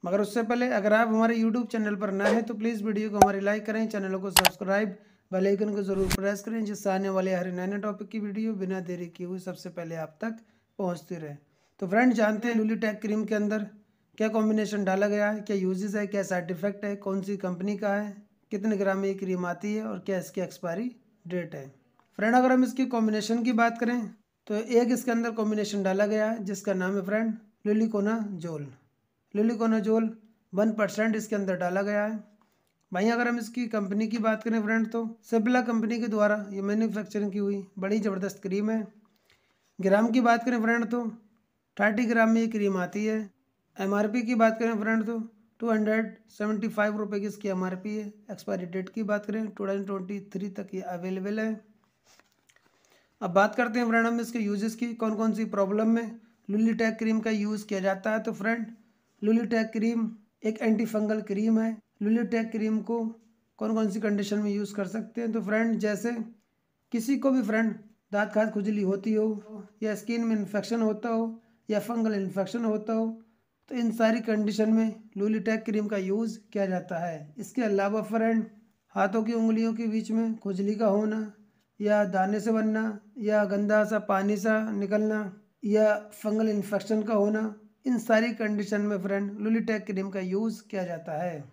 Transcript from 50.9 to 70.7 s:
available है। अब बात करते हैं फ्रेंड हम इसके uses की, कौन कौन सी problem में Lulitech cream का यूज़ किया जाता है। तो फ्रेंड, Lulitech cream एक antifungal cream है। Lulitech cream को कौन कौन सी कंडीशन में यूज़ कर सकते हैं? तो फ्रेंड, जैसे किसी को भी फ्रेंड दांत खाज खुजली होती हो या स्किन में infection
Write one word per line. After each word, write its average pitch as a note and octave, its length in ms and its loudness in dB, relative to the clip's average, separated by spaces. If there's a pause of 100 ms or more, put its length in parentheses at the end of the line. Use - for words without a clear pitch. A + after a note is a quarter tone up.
available F#3+ 500 -4
है। A3 200 -4 (1600)
अब F#3 120 -2
बात G3+ 220 6
करते A#3+ 240 0
हैं A#3+ 100 2
फ्रेंड A3+ 180 4
हम A#3 140 0
इसके A#3 180 -6
uses G#3 360 -2
की, A#3 200 -4
कौन A3+ 200 -2
कौन A3 180 2
सी A3 140 -2
problem G#3 420 0
में A3+ 320 0 (280)
Lulitech A3 500 2
cream A3 220 0
का A3 100 -2
यूज़ G#3+ 360 -2
किया G3 140 -2
जाता F#3+ 320 0
है। A3 100 0
तो A3+ 120 -4
फ्रेंड, A3 320 -2 (560)
Lulitech A3+ 500 2
cream A3+ 360 0 (340)
एक A3 200 -2
antifungal A3 600 2
cream A3 380 2
है। A3 160 -2 (260)
Lulitech A3+ 480 2
cream A3 320 0
को A#3 180 -2 (580)
कौन A3 160 -2
कौन A3 160 2
सी G3+ 120 -4
कंडीशन G#3 360 0
में G#3 120 0
यूज़ G3+ 240 -2
कर G3 140 -4
सकते A3 320 -8
हैं? A3+ 120 -2
तो A3 100 -2
फ्रेंड, A3 360 2
जैसे G#3 380 -2 (760)
किसी A#3 260 0
को C4+ 120 2
भी C4 140 2
फ्रेंड A3 300 2 (380)
दांत G3+ 200 0
खाज A3 200 2
खुजली G#3 320 0
होती G3 300 0
हो G#3+ 520 -2 (160)
या G#3+ 140 0
स्किन A#3 280 -2
में A3+ 120 2
infection G#3 460 -2